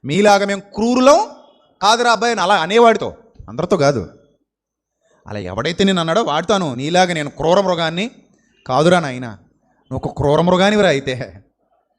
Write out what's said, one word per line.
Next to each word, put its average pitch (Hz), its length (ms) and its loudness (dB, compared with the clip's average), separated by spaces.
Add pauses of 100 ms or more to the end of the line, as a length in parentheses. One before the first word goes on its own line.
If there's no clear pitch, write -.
మీలాగా 196 420 2
మేము 196 140 -4
క్రూరులం 254 680 2 (540)
కాదురా 233 300 2
అబ్బాయి 226 200 0
అని 208 80 -4
అలా 190 160 2
అనేవాడితో, 196 600 2 (320)
అందరితో 151 280 -2
కాదు. 139 420 -2 (1080)
అలా 104 120 -10
ఎవడైతే 117 460 -4
నేను 190 160 0
అన్నాడో 165 220 0
వాడుతాను, 170 520 -2
"నీలాగా 175 380 0
నేను 147 180 -6
క్రూర 170 300 0
మృగాన్ని 175 500 -4 (560)
కాదురా 165 340 2
నాయనా, 127 280 -10 (640)
నువ్వు 127 120 -8
ఒక - 120 -8
క్రూర 147 240 2
మృగానివిరా 185 480 2
అయితే, 127 560 -4 (540)